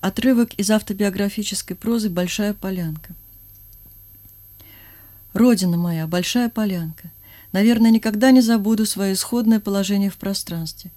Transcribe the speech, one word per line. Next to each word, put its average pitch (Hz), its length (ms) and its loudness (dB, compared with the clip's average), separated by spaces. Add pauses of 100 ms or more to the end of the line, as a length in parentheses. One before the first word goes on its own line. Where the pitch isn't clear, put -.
Отрывок 233 560 0
из 202 120 -2
автобиографической 202 1040 -2
прозы 220 360 -2
«Большая 180 420 -4
полянка». 175 640 -8 (2250)
Родина 190 460 4
моя, 165 280 -2
большая 180 440 -2
полянка. 175 600 -6 (420)
Наверное, 226 380 4
никогда 220 420 4
не 254 100 8
забуду 220 420 2
свое 196 300 -2
исходное 226 460 0
положение 196 500 0
в - 80 -18
пространстве. 170 800 -8